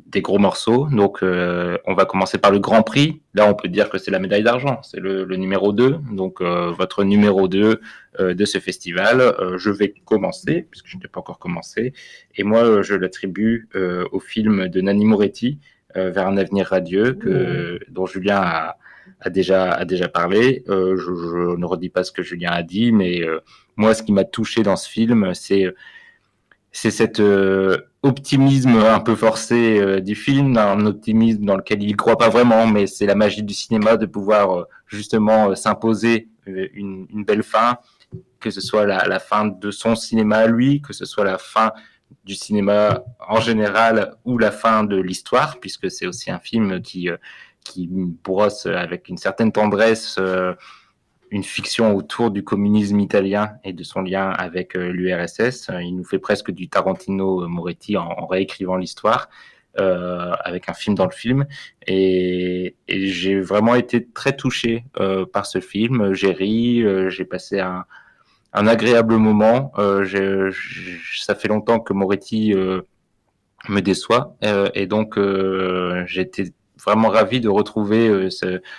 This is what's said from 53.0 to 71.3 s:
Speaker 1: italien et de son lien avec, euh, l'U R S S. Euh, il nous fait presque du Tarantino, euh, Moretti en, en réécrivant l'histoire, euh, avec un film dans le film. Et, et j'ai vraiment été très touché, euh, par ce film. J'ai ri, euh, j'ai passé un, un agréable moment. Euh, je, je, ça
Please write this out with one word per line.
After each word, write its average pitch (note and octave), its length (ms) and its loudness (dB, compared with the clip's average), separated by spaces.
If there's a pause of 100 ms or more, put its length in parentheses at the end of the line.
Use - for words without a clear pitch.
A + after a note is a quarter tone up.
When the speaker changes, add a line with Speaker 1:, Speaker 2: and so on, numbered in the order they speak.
Speaker 1:
italien G2+ 640 -2
et F#2+ 80 -10
de E2+ 100 -14
son - 180 -8
lien F#2+ 280 -4
avec, F2+ 480 -6
euh, F2+ 160 -6
l'U F2+ 200 -2
R F2 60 -2
S F2 220 -6
S. B2+ 280 -4
Euh, F2+ 120 -8
il F2+ 120 -8
nous F#2 120 -8
fait F#2+ 140 -2
presque G2+ 320 -4
du F2+ 180 -12
Tarantino, F#2+ 720 -2
euh, E2+ 40 -8
Moretti F2 500 -6
en, F2 80 -4
en E2 220 -10
réécrivant F#2 500 -4
l'histoire, G#2+ 500 -2 (500)
euh, F2+ 540 -2 (140)
avec F2+ 240 -8
un E2+ 40 -4
film - 220 -4
dans F#2 80 0
le F#2 80 0
film. C3+ 340 -2 (400)
Et, F2+ 920 -2 (100)
et F#2+ 200 -2
j'ai F#2+ 340 -2
vraiment G#2 340 2
été B2 320 0
très C#3 300 -4
touché, A#2+ 480 -4 (160)
euh, F#2+ 240 -2
par G2+ 200 -4
ce - 140 -6
film. G#2+ 540 -2
J'ai G2 180 0
ri, A2+ 500 0
euh, F#2+ 280 0
j'ai F2+ 160 -8
passé F#2+ 340 -6
un, F2+ 240 -6 (720)
un G#2 120 2
agréable A2+ 520 4
moment. A2 600 4
Euh, G2 280 2
je, G2 440 0
je, F2+ 720 -12
ça G2+ 140 -2